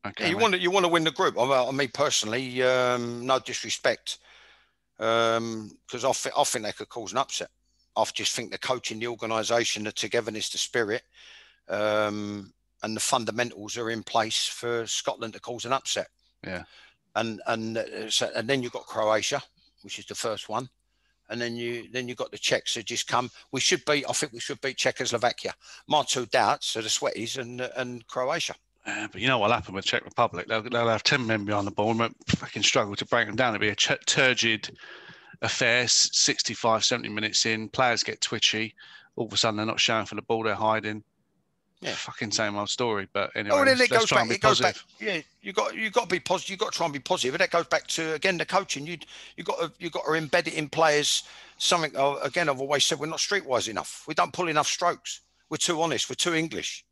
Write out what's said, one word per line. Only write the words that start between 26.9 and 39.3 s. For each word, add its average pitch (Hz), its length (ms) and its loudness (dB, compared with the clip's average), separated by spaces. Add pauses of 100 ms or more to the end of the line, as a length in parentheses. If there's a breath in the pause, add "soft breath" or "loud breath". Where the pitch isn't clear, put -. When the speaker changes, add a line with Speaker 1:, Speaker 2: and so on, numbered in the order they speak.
Speaker 2:
and, 123 240 -8
uh, 127 140 -6
and 123 320 -6
Croatia. 139 480 -2 (300)
Speaker 1:
Uh, 107 260 -6
but - 80 -12
you 117 80 2
know 131 120 4
what'll 107 160 4
happen 98 200 -6
with 95 100 -4
Czech - 200 0
Republic? - 420 0
They'll, 110 140 0
they'll 117 260 0
have 110 160 2
ten 131 240 4
men 110 180 2
behind 101 220 0
the 98 40 -4
ball 104 180 2
and 113 100 2
won't 117 160 0 (140)
fucking - 340 0
struggle 104 320 2
to - 100 -6
break 117 220 2
them 101 80 -8
down. 120 180 2
It'll 101 80 -2
be 107 80 4
a 101 60 -2
ch-, - 300 0
turgid 117 720 2 (640 loud breath)
affair, 120 420 2
s-, - 300 4
sixty-five, - 720 2
seventy 117 240 0
minutes 104 360 0
in. 110 240 -2
Players 120 340 2
get - 180 -6
twitchy. 110 540 0 (400 loud breath)
All 120 100 -4
of 107 80 -10